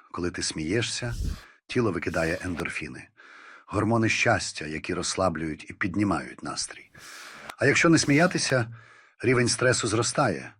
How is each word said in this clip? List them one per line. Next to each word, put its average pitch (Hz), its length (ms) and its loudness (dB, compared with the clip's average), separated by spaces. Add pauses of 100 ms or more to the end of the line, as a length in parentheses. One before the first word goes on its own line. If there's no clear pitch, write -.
(120)
Коли 85 180 -4
ти 85 120 -6
смієшся, 113 720 -4 (520)
тіло 113 260 0
викидає 82 500 -2
ендорфіни, 76 680 -8 (580)
гормони 107 420 2
щастя, - 580 0
які 78 280 -6
розслаблюють 80 760 -2
і - 20 -14
піднімають 87 720 -2
настрій. - 480 -8 (680)
А 117 100 2
якщо 143 220 6
не 160 100 8
сміятися, 143 760 2 (480)
рівень 120 260 4
стресу 120 400 2
зростає 101 720 0